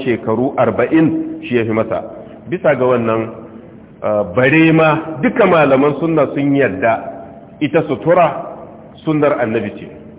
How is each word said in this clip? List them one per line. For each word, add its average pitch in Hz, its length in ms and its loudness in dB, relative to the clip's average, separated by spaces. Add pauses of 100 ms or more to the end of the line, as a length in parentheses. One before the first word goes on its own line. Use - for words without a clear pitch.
shekaru 113 540 -2
arba'in 127 840 0
shi 120 140 -2
ya 117 80 0
fi 113 60 -4
masa. 107 320 -2 (460)
Bisa 170 260 0
ga 123 100 0
wannan, 113 360 2 (840)
uh, 104 220 0 (100)
bare 156 380 4
ma 156 500 2
duka 190 240 2
malaman 143 540 4
sunna 156 340 0
sun 143 220 0
yarda 113 380 2 (680)
ita 151 260 0
sutura 156 560 2 (600)
sunnar 147 340 0
annabi 110 400 -2
ce. - 80 -16 (320)